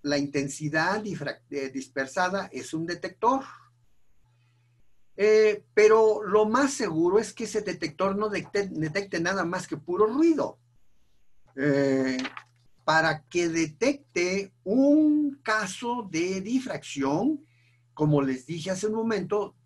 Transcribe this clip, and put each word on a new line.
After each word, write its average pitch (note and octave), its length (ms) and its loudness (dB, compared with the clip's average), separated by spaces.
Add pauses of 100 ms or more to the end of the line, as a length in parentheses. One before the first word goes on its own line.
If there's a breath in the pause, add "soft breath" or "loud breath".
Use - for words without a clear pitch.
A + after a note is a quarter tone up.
la C#3+ 100 0
intensidad D3+ 840 -2
difrac-, D3 460 -8
eh, C#3 200 -6
dispersada D#3+ 800 -4
es B2+ 220 -10
un D#3+ 120 -4
detector. A3+ 580 -2 (1700)
Eh, G#3+ 480 4 (100)
pero G#3+ 500 6
lo G#3+ 220 4
más C4 280 2
seguro F3 460 2
es - 140 -4
que A3+ 120 -8
ese G#3 160 -4
detector F#3+ 540 -4
no G#3+ 140 -2
detecte, G3 420 -4
detecte E3 480 -4
nada F3+ 260 0
más F3 220 -6
que D3+ 100 -8
puro F#3+ 300 0
ruido. C#4+ 520 2 (960)
Eh, C3+ 600 0 (680)
para D#3 400 2
que F3 260 -2
detecte F3+ 1040 -2 (100)
un D4 800 4
caso G#3+ 680 -4
de F3+ 320 -2
difracción, F#3+ 1040 -2 (480 soft breath)
como D3+ 280 2
les C3 240 -4
dije E3+ 260 -8
hace F#3+ 160 -4
un G#3+ 60 -2
momento G#3+ 600 -4 (100)